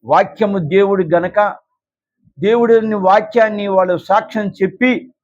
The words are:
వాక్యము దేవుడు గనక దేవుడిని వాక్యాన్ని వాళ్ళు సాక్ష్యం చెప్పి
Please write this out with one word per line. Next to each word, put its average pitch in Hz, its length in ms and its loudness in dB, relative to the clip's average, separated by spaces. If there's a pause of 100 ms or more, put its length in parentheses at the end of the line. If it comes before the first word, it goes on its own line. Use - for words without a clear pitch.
వాక్యము 196 540 0
దేవుడు 190 460 0 (100)
గనక 180 420 0 (800)
దేవుడిని 220 560 2
వాక్యాన్ని 208 720 0
వాళ్ళు 185 280 0
సాక్ష్యం 208 520 -4
చెప్పి - 760 -4